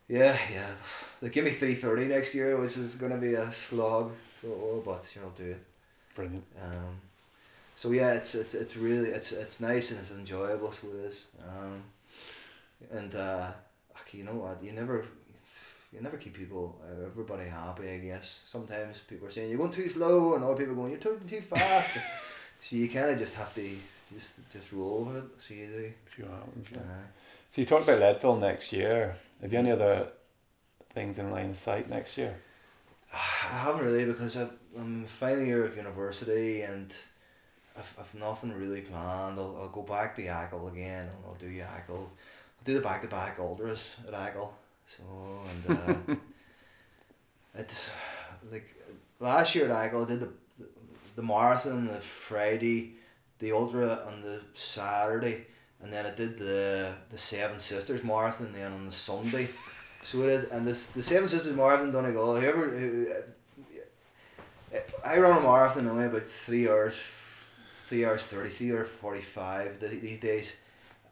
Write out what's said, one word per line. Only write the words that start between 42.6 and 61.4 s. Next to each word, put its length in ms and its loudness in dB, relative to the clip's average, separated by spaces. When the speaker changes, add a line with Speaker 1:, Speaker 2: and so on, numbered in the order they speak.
Speaker 1:
do 100 0
the 60 4
back-to-back 580 -4
ultras 580 -6
at 80 -10
Achill. 380 -6
So, 140 -20
and, 100 4
uh, 360 0
Speaker 2:
<laughs> 0 -
Speaker 1:
it's, 360 -8
like, 240 -12
last 340 6
year 160 4
at 160 2
Achill, 180 0
I 40 -4
did 120 -2
the, 100 -6
the 60 -6
marathon 500 4
on 140 0
the 140 -4
Friday, 920 0
the 120 -2
ultra 540 2
on 160 -10
the 180 -8
Saturday, 920 0
and 100 -12
then 140 -4
I 80 -4
did 240 -4
the, 560 0
the 80 -10
Seven 400 -2
Sisters 460 -2
Marathon 480 0
then 200 -8
on 140 -8
the 60 -8
Sunday. 560 -2
So 160 -2
we 60 4
did, 240 6
and 160 -2
this, 220 0
the 140 -4
Seven 260 6
Sisters 280 2